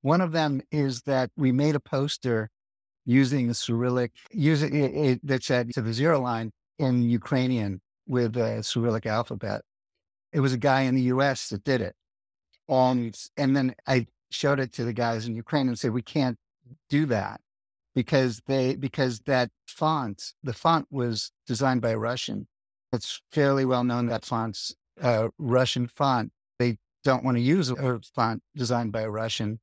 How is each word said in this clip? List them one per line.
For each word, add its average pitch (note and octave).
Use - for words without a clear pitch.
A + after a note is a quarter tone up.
One D#3
of F3
them D3+
is C3+
that B2+
we C#3
made C#3+
a -
poster B2+
using B2+
the A#2+
Cyrillic, B2
using D3+
it, C#3
it, C#3
that C3
said B2
to B2+
the A2+
zero C#3+
line A2+
in B2+
Ukrainian A#2+
with A#2+
a A2
Cyrillic A2+
alphabet. G#2+
It D3
was C3+
a B2+
guy C3+
in C3
the C3
U B2+
S C#3
that G2+
did C3
it. F2+
Um, B2+
and C3+
then C3
I B2+
showed C#3+
it B2+
to A#2+
the A#2+
guys A#2
in A2
Ukraine C3
and A#2
said, A#2+
"We A#2+
can't B2+
do D3
that," G#2
because B2+
they, C3+
because C3
that B2+
font, D3
the B2
font E3
was A#2+
designed B2+
by A#2
a A2
Russian. A2+
It's -
fairly C#3
well B2
known A#2+
that A#2
font's A2+
a A2+
Russian B2+
font. B2+
They A#2+
don't B2+
wanna B2+
use C3+
a B2+
font A2+
designed A#2+
by A2
a A2
Russian. A2